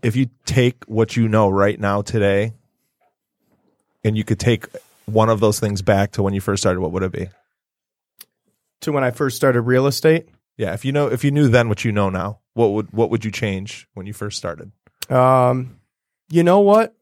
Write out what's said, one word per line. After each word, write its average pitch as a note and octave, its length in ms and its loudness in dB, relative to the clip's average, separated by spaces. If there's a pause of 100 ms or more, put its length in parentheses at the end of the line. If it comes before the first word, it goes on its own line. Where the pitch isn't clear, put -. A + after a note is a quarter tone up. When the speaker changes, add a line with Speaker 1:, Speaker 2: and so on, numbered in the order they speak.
Speaker 1:
if A2+ 140 -2
you C3 120 0 (160)
take B2+ 400 0
what A2 320 -2
you A#2 120 0
know G#2+ 200 2
right G2 320 0
now G2+ 220 -2
today, G2+ 500 0 (1500)
and A2 120 0
you A2 80 -2
could - 140 -2
take A#2 280 0 (400)
one A2 240 2
of G#2+ 100 2
those G#2 180 2
things G2+ 240 -4
back G2 300 0
to G#2 100 -4
when G2 120 -2
you G2 60 -2
first G2 220 -4
started, F#2 180 0
what E2 120 -4
would F#2+ 100 -4
it F#2 100 -4
be? F#2+ 160 -8 (1500)
Speaker 2:
To D#3 100 -4
when C#3 120 0
I B2 60 0
first B2+ 260 -4
started B2 260 2
real B2+ 240 2
estate? D#3+ 420 0 (280)
Speaker 1:
Yeah, F#2+ 180 -4
if G#2 100 -10
you C3+ 80 -4
know, C#3+ 160 0
if B2 160 -4
you C#3+ 60 4
knew C#3+ 180 4
then A#2 200 4
what G#2 160 -4
you A2+ 80 0
know G2+ 180 0
now, F#2+ 300 -6 (140)
what A2 180 2
would, G#2 200 -4
what A2 180 0
would A2 140 -4
you A2 60 -4
change G2+ 640 -8
when F#2+ 120 -14
you G2+ 60 -14
first G2+ 240 -12
started? E2+ 340 -12 (380)
Speaker 2:
Um, B2+ 720 2 (500)
you E3 120 2
know F3+ 180 4
what? G#3 420 4